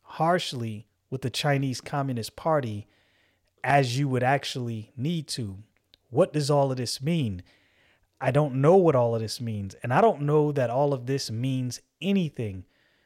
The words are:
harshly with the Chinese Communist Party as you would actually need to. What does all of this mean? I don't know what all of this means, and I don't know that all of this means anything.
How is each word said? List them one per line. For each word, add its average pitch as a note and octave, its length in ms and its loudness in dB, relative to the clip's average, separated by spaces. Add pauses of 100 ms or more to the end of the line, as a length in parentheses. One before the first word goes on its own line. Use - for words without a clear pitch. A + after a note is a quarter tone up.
harshly C3+ 840 -2 (240)
with B2+ 120 -8
the B2 80 -4
Chinese C#3 520 -2
Communist C3+ 540 -6
Party C3 520 -2 (760)
as C3 340 2
you C#3+ 120 0
would B2 140 0
actually B2 760 -2
need D#3 320 -4
to. G2+ 280 -8 (520)
What E3+ 240 2
does D3 180 0
all C#3 200 2
of B2+ 60 -4
this B2 240 -6
mean? C3 400 -2 (800)
I C3 120 0
don't C#3 240 2
know D3 200 6
what E3 200 6
all A#2 200 4
of A2+ 60 -2
this A2 180 -6
means, G#2+ 420 -6
and A#2+ 120 -2
I D3 80 6
don't F#3+ 200 4
know D3 300 4
that C3 180 0
all C#3+ 240 2
of B2+ 120 -6
this C3 260 -4
means B2+ 480 -4 (220)
anything. C#3+ 640 -2 (400)